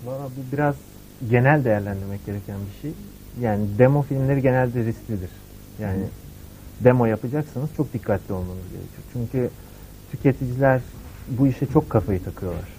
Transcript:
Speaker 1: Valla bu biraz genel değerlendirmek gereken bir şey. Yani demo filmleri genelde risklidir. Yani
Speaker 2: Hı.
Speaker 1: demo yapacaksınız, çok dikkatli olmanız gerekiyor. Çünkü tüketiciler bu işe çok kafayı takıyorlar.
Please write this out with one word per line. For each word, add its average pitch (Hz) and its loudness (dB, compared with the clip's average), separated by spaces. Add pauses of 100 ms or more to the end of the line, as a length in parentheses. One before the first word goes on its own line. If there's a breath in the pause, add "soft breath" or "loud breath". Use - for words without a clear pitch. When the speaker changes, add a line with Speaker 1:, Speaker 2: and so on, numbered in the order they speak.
Speaker 1:
Valla 135 -8 (140)
bu 131 -8
biraz 143 2 (540)
genel 131 6
değerlendirmek 101 0
gereken 101 -8
bir 101 -10
şey. 147 -8 (500)
Yani 107 0 (120)
demo 135 8
filmleri 135 0
genelde 127 2
risklidir. 104 -6 (520)
Yani 95 -2
Speaker 2:
Hı. - -14
Speaker 1:
demo 123 8
yapacaksınız, 127 -2
çok 147 -4
dikkatli 101 -2
olmanız 90 -8
gerekiyor. 92 -14 (100)
Çünkü 123 -2 (640 loud breath)
tüketiciler 131 2 (480)
bu 135 4
işe 131 0
çok 156 2
kafayı 95 2
takıyorlar. 90 -8